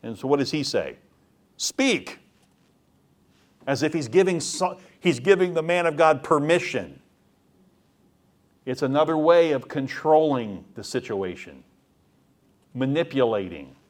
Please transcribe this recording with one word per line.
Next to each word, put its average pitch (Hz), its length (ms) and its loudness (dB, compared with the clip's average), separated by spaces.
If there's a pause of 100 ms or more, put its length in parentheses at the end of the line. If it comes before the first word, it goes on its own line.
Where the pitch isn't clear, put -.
And 117 140 -12
so - 120 -10
what 143 100 4
does 135 120 -2
he 151 120 -4
say? 82 320 -4 (640)
"Speak." - 640 -4 (1500)
As 135 160 0
if 156 100 0
he's 151 140 -4
giving 175 320 2
so-, - 400 -6 (200)
he's 151 200 0
giving 180 340 4
the 160 80 -2
man 170 240 0
of 156 100 0
God 156 280 4
permission. 147 760 0 (1600)
It's 131 160 -6
another 151 340 0
way 165 360 4
of 131 160 -4
controlling 139 960 0 (100)
the 110 100 -16
situation, 95 800 -6 (1080)
manipulating. 120 1000 -2 (140)